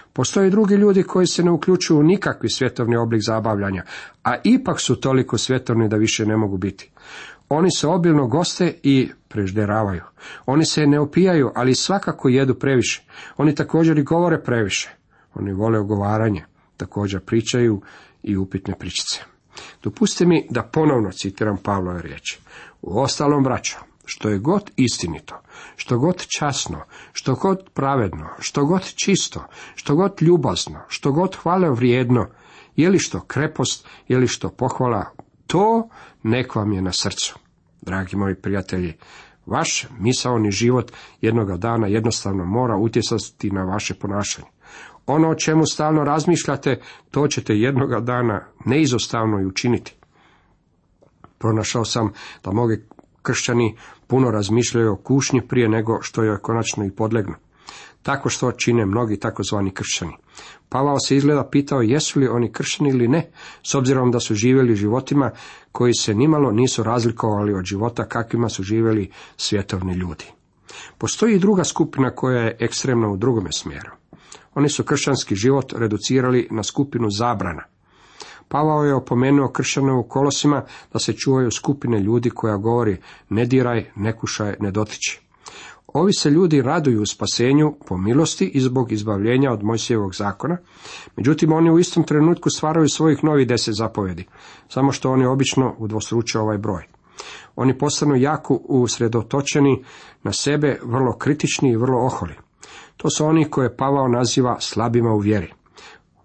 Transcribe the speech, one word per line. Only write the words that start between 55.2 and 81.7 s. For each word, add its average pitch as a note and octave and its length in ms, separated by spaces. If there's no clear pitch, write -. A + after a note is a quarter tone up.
prije B2 200
nego A2 340
što - 200
joj G#2+ 160
konačno A2+ 460
i G2 60
podlegnu. A2 440
Tako C#3 260
što A#2+ 240
čine A#2 340
mnogi G#2 320
takozvani G2+ 520
kršćani. - 460
Pavao C#3 300
se - 180
izgleda C#3+ 320
pitao C#3+ 320
jesu C3 400
li C3 80
oni A2+ 240
kršćani - 380
ili A#2+ 180
ne, D#3+ 220
s - 120
obzirom C3 360
da A#2+ 100
su A2+ 140
živjeli B2 420
životima B2 540
koji A#2+ 220
se A2 200
nimalo C#3+ 360
nisu A#2+ 320
razlikovali A2 720
od F#2 100
života G#2+ 440
kakvima A#2 400
su G2 140
živjeli A2 480
svjetovni F#2 580
ljudi. F2 300
Postoji G#3+ 360
i F#3+ 40
druga F#3 260
skupina C3+ 460
koja B2+ 300
je A2+ 200
ekstremna A#2 480
u G2+ 80
drugome G#2+ 360
smjeru. - 380
Oni C#3+ 140
su C3 160
kršćanski C#3 500
život C3 420
reducirali A#2+ 720
na A2 120
skupinu B2 480
zabrana. G2+ 520
Pavao D3+ 360
je C#3+ 100
opomenuo C3 540
kršćane C3+ 440
u B2 160
Kolosima C#3 560
da - 60
se - 140
čuvaju C3 380
skupine A#2+ 500